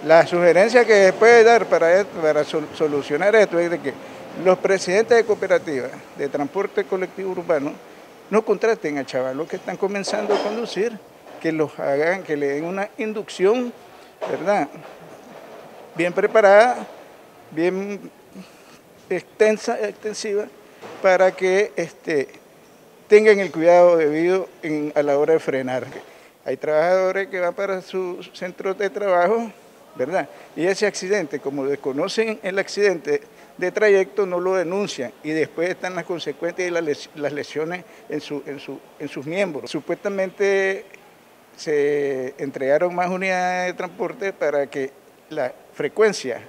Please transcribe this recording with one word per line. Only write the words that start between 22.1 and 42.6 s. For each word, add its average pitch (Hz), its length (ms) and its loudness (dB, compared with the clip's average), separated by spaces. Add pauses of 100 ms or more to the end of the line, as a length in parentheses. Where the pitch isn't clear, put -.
tengan 214 320 8
el 185 100 -2
cuidado 175 460 6
debido 165 520 2 (140)
en, 151 320 -4
a 151 80 2
la 143 160 2
hora 151 160 4
de 156 60 2
frenar. 131 460 -4 (580)
Hay 131 120 -4
trabajadores 185 720 0
que 190 120 -8
van 175 140 -2
para 196 260 -6
su 180 420 -8 (120)
centro 185 400 -8
de 196 160 -4
trabajo, 202 640 0 (420)
¿verdad? 147 340 -4 (280)
Y 151 100 -2
ese 190 200 0
accidente, 185 520 -4
como 139 260 -6
desconocen 160 800 -4
el 190 160 -4
accidente 180 640 -2 (340)
de 180 140 -2
trayecto, 196 560 2
no 180 140 -2
lo 185 140 0
denuncian, 175 580 -4 (100)
y 151 80 -8
después 160 400 -2
están 185 240 -8
las 170 100 -8
consecuencias 170 640 -6
y - 20 -4
las 170 120 -2
les-, 147 320 -6
las 143 180 -6
lesiones 160 520 -8 (240)
en 151 120 -6
su, 143 240 -10
en 143 140 -12
su, 135 200 -14 (200)
en 147 100 -12
sus 139 160 -12
miembros. 165 460 -6
Supuestamente 196 1120 -2 (720)
se 143 800 -2
entregaron 139 580 0